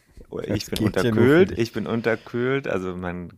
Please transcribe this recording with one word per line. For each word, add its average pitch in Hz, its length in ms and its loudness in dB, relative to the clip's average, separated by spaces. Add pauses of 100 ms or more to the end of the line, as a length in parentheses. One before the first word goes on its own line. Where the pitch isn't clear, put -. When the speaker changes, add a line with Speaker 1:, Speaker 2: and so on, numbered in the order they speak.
(300)
Speaker 1:
Oh, - 100 -8
ich - 240 -4
Speaker 2:
Das - 60 -14
Speaker 1:
bin - 80 -4
Speaker 2:
gilt 107 180 0
ja 95 60 2
nur 117 100 2
für 110 80 2
Speaker 1:
unterkühlt, 156 300 6
Speaker 2:
dich. - 80 -4
Speaker 1:
ich 113 160 -2
bin 107 120 -4
unterkühlt. 120 840 -2
Also 92 280 -4
man, 90 420 -8